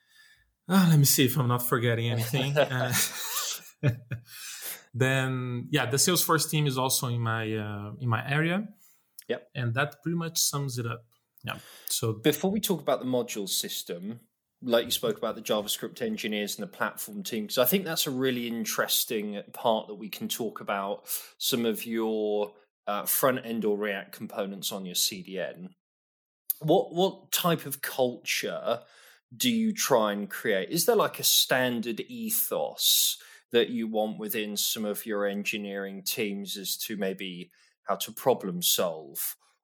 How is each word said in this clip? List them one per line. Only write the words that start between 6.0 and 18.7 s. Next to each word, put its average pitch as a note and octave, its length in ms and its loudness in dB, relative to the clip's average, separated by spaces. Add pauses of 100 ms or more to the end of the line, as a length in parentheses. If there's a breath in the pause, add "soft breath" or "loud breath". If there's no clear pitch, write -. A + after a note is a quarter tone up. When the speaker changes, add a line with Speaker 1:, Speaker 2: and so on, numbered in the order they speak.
Speaker 1:
team D3+ 180 4
is C3 100 2
also B2+ 300 2
in A#2+ 120 0
my, A2+ 340 0
uh, G#2 460 -4
in C3 80 -2
my A#2 220 2
area. E3+ 400 0 (580 soft breath)
Speaker 2:
Yep. - 280 -6
Speaker 1:
And A#2+ 180 -2
that C#3+ 280 -2
pretty E3+ 160 -2
much E3 200 -4
sums C#3 400 0
it A#2+ 80 -4
up. A#2 200 -8 (380)
Yeah. G2+ 160 -6 (280 loud breath)
So A2+ 260 0
Speaker 2:
before D3+ 380 2
we G#3+ 80 0
talk E3+ 220 0
about C#3 180 2
the B2+ 60 -6
module A#2+ 420 0
system, G2 760 -6 (400)
like A#2+ 240 4
you B2 60 -4
spoke A2 260 0
about A2 180 -2
the A2+ 60 -12
JavaScript G#2+ 600 -2
engineers G#2+ 540 -2
and G#2+ 80 -8
the F#2+ 80 -10
platform G#2 520 -6
team, G#2+ 240 -4
'cause - 100 -2
I B2 80 6
think G3 200 2
that's - 220 -2
a C#3+ 40 -4
really B2+ 360 0
interesting G#2+ 920 -2 (120)